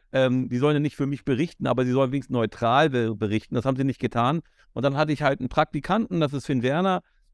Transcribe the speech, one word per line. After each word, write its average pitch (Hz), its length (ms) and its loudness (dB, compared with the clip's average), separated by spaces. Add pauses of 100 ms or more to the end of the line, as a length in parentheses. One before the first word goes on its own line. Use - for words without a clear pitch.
(160)
Ähm, 127 320 2
die 123 120 -2
sollen 147 160 4
ja 143 40 2
nicht 147 160 -2
für 139 120 -2
mich 143 180 -8
berichten, 139 400 -2
aber 123 200 2
sie 123 60 0
sollen 131 200 2
wenigstens 131 240 -4
neutral 120 560 2
be-, 113 240 0
berichten. 107 400 -2
Das 123 100 -2
haben 131 120 0
sie 135 60 -2
nicht 131 140 -2
getan. 127 440 0 (320)
Und 120 100 -4
dann 139 120 2
hatte 151 160 0
ich 147 120 -4
halt 139 160 2
einen 127 100 -6
Praktikanten, 175 680 -2
das 143 140 0
ist 135 120 -8
Finn 131 160 0
Werner, 175 400 0 (320)